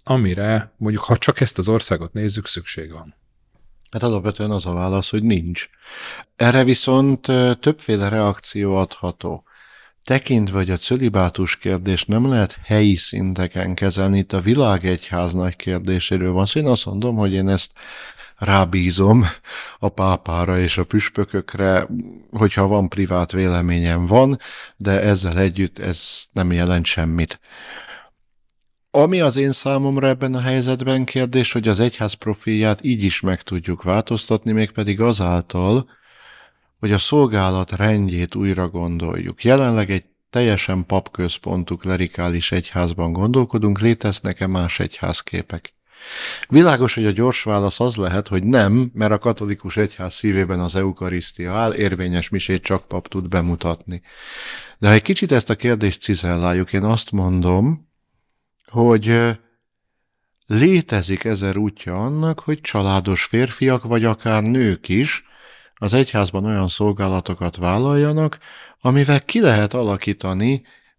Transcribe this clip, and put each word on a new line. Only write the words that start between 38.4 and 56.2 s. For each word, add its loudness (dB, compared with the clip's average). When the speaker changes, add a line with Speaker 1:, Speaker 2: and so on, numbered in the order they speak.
Speaker 2:
gondoljuk. -6
Jelenleg 2
egy -2
teljesen 0
papközpontú -4
klerikális -2
egyházban -2
gondolkodunk, 0
léteznek-e -2
más -2
egyházképek? -6
Világos, 6
hogy 0
a 2
gyors 0
válasz 0
az 0
lehet, -2
hogy 0
nem, 4
mert 0
a 2
katolikus -4
egyház -4
szívében 0
az -4
eukarisztia -6
áll, -2
érvényes -2
misét -4
csak -4
pap -8
tud -8
bemutatni. -4
De 2
ha 8
egy 6
kicsit 0
ezt 2
a -2
kérdést 0
cizelláljuk, 0